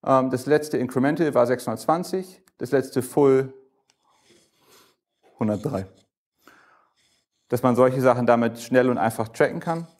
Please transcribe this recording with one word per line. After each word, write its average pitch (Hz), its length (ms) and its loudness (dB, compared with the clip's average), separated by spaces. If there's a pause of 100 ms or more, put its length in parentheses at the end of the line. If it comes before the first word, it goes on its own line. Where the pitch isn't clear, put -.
Ähm, 131 280 2
das 123 160 -4
letzte 147 320 0
Incremental 139 560 0
war 120 120 4
sechshundertzwanzig, 160 960 -4 (140)
das 123 160 -8
letzte 131 300 0
Full 135 500 2 (1900)
hundertdrei. 107 460 -4 (1700)
Dass 123 120 -2
man 123 140 2
solche 127 240 4
Sachen 123 260 2
damit 117 320 2
schnell 127 300 2
und 123 80 0
einfach 113 320 -2
tracken 156 320 -2
kann 165 260 -8 (140)